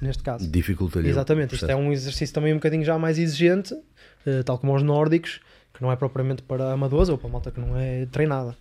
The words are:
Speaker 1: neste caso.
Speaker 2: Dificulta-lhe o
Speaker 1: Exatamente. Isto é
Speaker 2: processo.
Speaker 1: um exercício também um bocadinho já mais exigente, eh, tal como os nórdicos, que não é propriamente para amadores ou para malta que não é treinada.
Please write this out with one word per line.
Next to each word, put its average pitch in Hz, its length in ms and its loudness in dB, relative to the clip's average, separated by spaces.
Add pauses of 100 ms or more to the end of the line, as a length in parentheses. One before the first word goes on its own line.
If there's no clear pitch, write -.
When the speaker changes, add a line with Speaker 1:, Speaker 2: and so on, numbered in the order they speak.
Speaker 1:
neste 131 200 -2
caso. 107 280 -4
Speaker 2:
Dificulta-lhe 87 560 0
o 139 40 2
Speaker 1:
Exatamente. 135 440 0
Isto - 120 -4
é - 20 0
Speaker 2:
processo. 139 200 0
Speaker 1:
um 147 40 2
exercício 139 420 -4
também 156 180 2
um 156 40 2
bocadinho 156 280 0
já 160 140 2
mais 160 200 0
exigente, 170 560 2 (520)
eh, 135 160 0
tal 127 160 -2
como 139 160 2
os 139 80 4
nórdicos, 156 580 2 (340)
que - 80 -14
não 127 100 2
é - 40 0
propriamente 131 460 -2
para 131 300 -2
amadores 139 380 4
ou 135 80 0
para 123 100 -10
malta 127 240 -6
que 123 80 -8
não 120 180 -2
é 127 280 -4
treinada. 131 540 -2